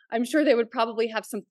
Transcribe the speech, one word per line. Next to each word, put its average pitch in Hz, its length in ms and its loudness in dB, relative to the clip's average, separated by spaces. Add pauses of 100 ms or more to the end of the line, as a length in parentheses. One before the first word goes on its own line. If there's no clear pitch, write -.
(120)
I'm 233 140 0
sure 294 180 2
they 269 100 6
would 233 160 2
probably 226 380 -2
have 220 180 -6
some 208 260 -8